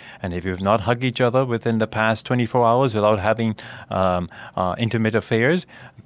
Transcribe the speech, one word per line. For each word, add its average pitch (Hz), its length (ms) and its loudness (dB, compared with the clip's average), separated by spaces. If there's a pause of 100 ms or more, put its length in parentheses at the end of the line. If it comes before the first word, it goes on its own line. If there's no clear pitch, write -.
(220)
And 92 120 -4
if 87 100 -4
you've 92 160 -4
not 98 220 2
hugged 117 240 -2
each 127 160 -2
other 127 240 2
within 117 320 -2
the 110 100 0
past 110 380 0
twenty-four 123 420 0
hours 120 260 2
without 104 260 2
having, 110 360 0 (340)
um, 92 380 0 (300)
uh, 92 200 0
intimate 110 380 0
affairs, 123 500 0 (400)